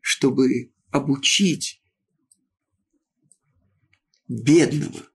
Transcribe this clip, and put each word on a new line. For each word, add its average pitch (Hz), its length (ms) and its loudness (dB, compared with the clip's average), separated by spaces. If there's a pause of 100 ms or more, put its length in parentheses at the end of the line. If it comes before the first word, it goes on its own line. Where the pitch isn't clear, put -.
чтобы 131 680 0 (180)
обучить 143 920 -2 (2500)
бедного 147 880 0